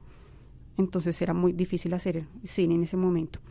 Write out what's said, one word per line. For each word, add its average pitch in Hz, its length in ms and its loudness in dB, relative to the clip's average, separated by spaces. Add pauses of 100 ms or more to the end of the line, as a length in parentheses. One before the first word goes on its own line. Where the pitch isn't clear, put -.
(760)
Entonces 180 440 0
era 175 120 2
muy 175 200 4
difícil 175 400 -2
hacer 170 320 -2 (180)
cine 170 320 2
en 170 80 4
ese 185 140 -2
momento. 175 420 0 (100)